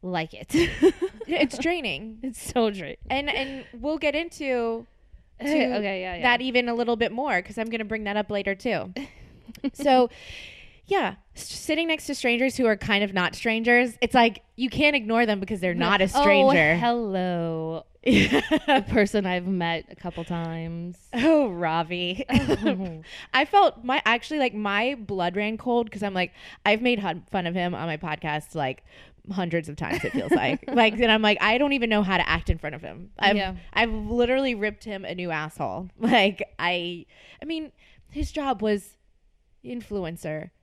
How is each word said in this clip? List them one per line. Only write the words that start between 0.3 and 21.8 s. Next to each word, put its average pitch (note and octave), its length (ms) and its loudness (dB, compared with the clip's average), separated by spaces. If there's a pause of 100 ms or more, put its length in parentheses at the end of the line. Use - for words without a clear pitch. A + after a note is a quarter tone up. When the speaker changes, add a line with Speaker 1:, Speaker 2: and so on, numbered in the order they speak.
Speaker 1:
it. - 200 -16
<laughs> E4+ 400 4 (320)
Speaker 2:
Yeah, D#4+ 160 -2
it's C#4+ 160 0
draining. A3 640 -4
Speaker 1:
It's - 300 -10
so A3+ 180 2
draining. F#3 280 -10 (120)
Speaker 2:
And, C#4+ 200 -2
and C4+ 360 -6 (140)
we'll D4 180 -2
get D4+ 160 0
into B3+ 720 -4 (280)
Speaker 1:
<laughs> - 260 -20
Speaker 2:
to A3+ 60 -8
Speaker 1:
Okay, B3 560 0
yeah, F#3 160 -6
yeah. E3 60 -8
Speaker 2:
that B3 180 4
even B3 260 2
a A#3+ 80 -2
little A#3 220 0
bit A3 160 0
more A#3+ 280 0
'cause G3+ 160 -12
I'm A3+ 120 -4
gonna A3 160 -6
bring G#3+ 180 -6
that G#3 140 -2
up G#3 120 -2
later G3+ 260 -2
too. F#3+ 420 -4
Speaker 1:
<laughs> - 760 -12
Speaker 2:
So, B3+ 360 4 (760)
yeah, F#4 300 0 (200)
s-, - 120 -14
sitting D#4+ 400 -2
next D#4 200 -4
to C#4+ 80 -4
strangers B3 420 0
who B3+ 80 2
are A3 100 4
kind G3+ 300 0
of G3 80 -6
not F#3 220 0
strangers, A#3 680 2
it's A#3 120 -2
like A#3 280 6 (160)
you B3 120 -2
can't D4 280 2
ignore A3+ 280 2
them G#3 140 0
because F#3+ 220 -6
they're F3+ 120 0
not F3 280 2
a F#3+ 40 4
Speaker 1:
Oh, F#3+ 160 0
Speaker 2:
stranger. F#3+ 540 6
Speaker 1:
hello. F3 1120 -2
Speaker 2:
<laughs> - 40 -20 (120)
Yeah. G#3 360 4 (260)
Speaker 1:
A C4+ 140 4
person G3+ 440 2
I've F3+ 220 -2
met E3+ 420 -2
a - 60 -18
couple E3+ 300 -10
times. E3 720 -8 (160)
Speaker 2:
Oh, C#4+ 340 4
Ravi. F3 800 -2